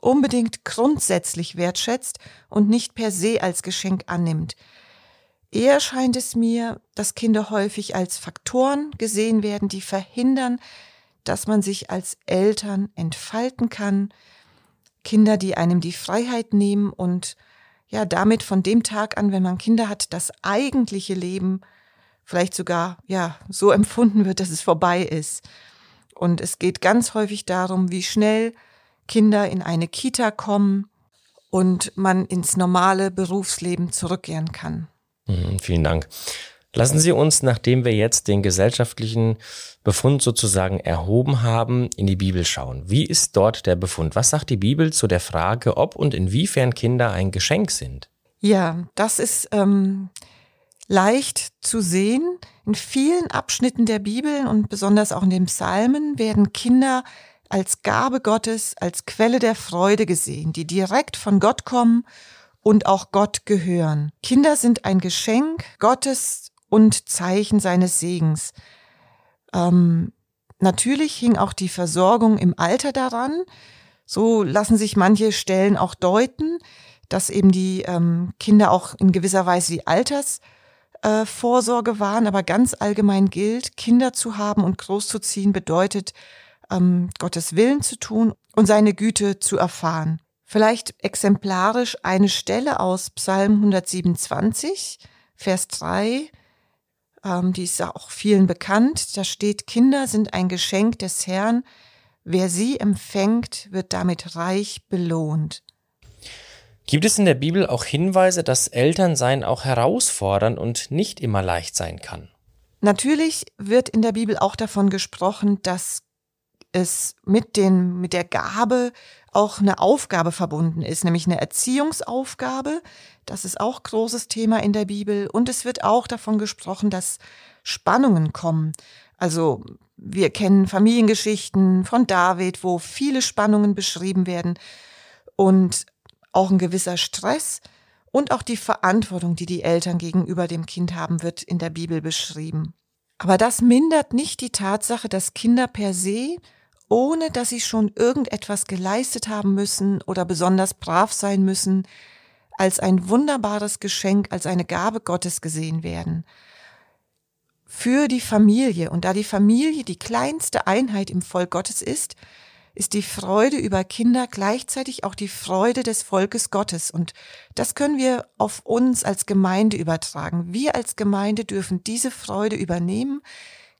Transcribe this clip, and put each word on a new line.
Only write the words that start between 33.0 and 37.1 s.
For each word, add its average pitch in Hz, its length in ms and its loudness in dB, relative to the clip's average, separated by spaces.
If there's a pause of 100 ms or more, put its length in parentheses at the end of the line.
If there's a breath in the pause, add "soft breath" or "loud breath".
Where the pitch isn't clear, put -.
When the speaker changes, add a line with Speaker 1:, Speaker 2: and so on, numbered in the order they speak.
Speaker 1:
Berufsleben 180 800 -4
zurückkehren 165 640 -4
kann. 160 340 -8 (400)
Speaker 2:
Mhm, 90 320 -2
vielen 85 240 0
Dank. 78 260 0 (640 loud breath)
Lassen 131 280 2
Sie 165 100 2